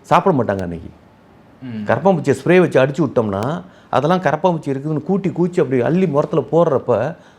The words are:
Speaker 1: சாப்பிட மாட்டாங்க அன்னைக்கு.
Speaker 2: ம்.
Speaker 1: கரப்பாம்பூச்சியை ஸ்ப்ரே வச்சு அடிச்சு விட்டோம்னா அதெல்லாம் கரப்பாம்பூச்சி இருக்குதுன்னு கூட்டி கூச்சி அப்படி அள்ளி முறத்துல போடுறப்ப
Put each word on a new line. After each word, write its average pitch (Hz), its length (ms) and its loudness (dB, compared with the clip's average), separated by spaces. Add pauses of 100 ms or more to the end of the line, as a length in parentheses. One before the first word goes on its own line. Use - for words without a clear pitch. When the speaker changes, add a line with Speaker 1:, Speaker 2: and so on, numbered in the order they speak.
Speaker 1:
சாப்பிட 170 340 2
மாட்டாங்க 101 260 -2
அன்னைக்கு. 85 280 -8 (720)
Speaker 2:
ம். 113 240 -10
Speaker 1:
கரப்பாம்பூச்சியை 143 580 2
ஸ்ப்ரே 180 160 4
வச்சு 139 260 4
அடிச்சு 143 240 0
விட்டோம்னா 113 520 -2 (280)
அதெல்லாம் 170 320 0
கரப்பாம்பூச்சி 151 480 -2
இருக்குதுன்னு 143 340 -4
கூட்டி 190 260 -2
கூச்சி 180 300 -2
அப்படி 131 220 0
அள்ளி 165 240 0
முறத்துல 151 460 0
போடுறப்ப 143 640 0 (240)